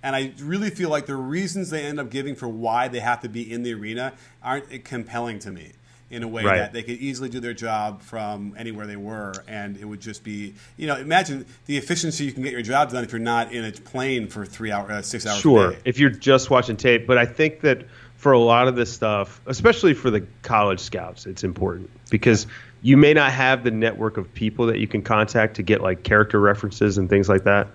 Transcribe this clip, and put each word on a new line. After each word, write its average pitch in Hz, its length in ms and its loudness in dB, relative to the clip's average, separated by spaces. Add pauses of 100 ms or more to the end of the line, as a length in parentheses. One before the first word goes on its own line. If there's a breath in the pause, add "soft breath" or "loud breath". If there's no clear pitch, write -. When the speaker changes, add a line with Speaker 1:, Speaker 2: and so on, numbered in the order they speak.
Speaker 1:
and 139 120 -4
I 135 260 -4
really 190 300 -4
feel 180 180 -4
like 147 160 -2
the 139 100 -8
reasons 170 540 -6
they 156 160 -6
end 147 160 -6
up 123 80 -8
giving 139 260 -8
for 123 140 -10
why 117 400 -2
they 120 100 -6
have 120 220 -2
to 120 80 -10
be 110 220 -10
in 120 120 -8
the 120 120 -6
arena 113 360 -8 (320 soft breath)
aren't 131 400 -8
compelling 117 560 -10
to 101 120 -14
me 82 200 -18 (380 soft breath)
in 120 140 -12
a 113 40 -8
way 110 160 -8
Speaker 2:
Right. 98 140 4
Speaker 1:
that 101 160 -4
they 117 100 -8
could 120 140 -10
easily 131 320 -8
do 123 100 -10
their 117 140 -8
job 107 480 -6
from 104 560 -10
anywhere 110 280 -12
they 104 120 -14
were, 104 340 -12 (160)
and 104 300 -12
it 104 80 -16
would 104 160 -14
just 110 240 -16
be, 104 280 -12 (220 soft breath)
you 156 100 -10
know, 143 120 -2
imagine 147 480 -2 (220 soft breath)
the 147 100 -4
efficiency 160 480 -4
you 131 80 -6
can 131 100 -8
get 139 80 -6
your 123 100 -8
job 131 300 0
done 123 140 -6
if 113 80 -12
you're 113 60 -6
not 117 340 -2
in 117 100 -6
a 110 80 -8
plane 127 560 -6
for 104 180 -10
three 110 280 -8
hour, 101 180 -4
uh, 104 100 -6
six 110 240 -8
hours 104 120 -2
a 98 40 -6
Speaker 2:
Sure, 107 300 8
Speaker 1:
day. - 140 -10
Speaker 2:
if 127 140 -2
you're 139 100 6
just 131 400 4
watching 123 260 2
tape. 117 320 2
But 127 100 6
I 120 80 4
think 156 360 -2
that 135 220 2 (340 loud breath)
for 143 160 4
a 123 60 8
lot 117 280 6
of 127 80 0
this 120 160 -2
stuff, 104 540 -2
especially 180 480 4
for 127 180 0
the 104 140 0 (160)
college 104 400 2
scouts, 90 440 -10
it's 95 200 -10
important 92 440 -4 (200)
because 113 360 4 (360 loud breath)
you 135 160 8
may 147 160 10
not 143 180 6
have 131 320 2
the 120 80 2
network 110 460 -2
of 95 160 -10
people 113 320 -2
that 110 140 0
you 107 80 -2
can 101 160 -4
contact 107 520 2
to 104 80 -6
get, 101 160 2
like, 92 240 -2
character 104 380 4
references 104 560 2
and 92 120 0
things 98 200 4
like 95 160 4
that. 101 280 4